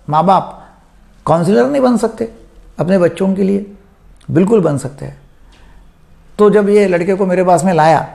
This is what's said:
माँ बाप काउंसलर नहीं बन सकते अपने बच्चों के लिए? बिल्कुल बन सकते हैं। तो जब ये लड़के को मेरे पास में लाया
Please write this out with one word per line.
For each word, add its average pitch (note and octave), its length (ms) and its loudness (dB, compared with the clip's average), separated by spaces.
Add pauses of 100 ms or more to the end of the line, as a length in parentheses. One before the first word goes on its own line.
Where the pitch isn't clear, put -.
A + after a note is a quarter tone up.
माँ D#3 160 0
बाप F#3 320 0 (680)
काउंसलर G3 420 0
नहीं C#4 120 -2
बन B3 160 2
सकते A3+ 320 -6 (500)
अपने F3+ 180 0
बच्चों F#3+ 360 0
के G3 100 -2
लिए? G3 280 -4 (600)
बिल्कुल F#3+ 300 2
बन D3+ 160 -2
सकते - 280 -12
हैं। - 120 -18 (1200)
तो G#3 120 4
जब G3+ 200 2
ये G3+ 180 2
लड़के F3+ 260 -2
को F#3+ 120 -2
मेरे F3+ 180 -2
पास F3 200 2
में F#3+ 100 0
लाया D#3 420 2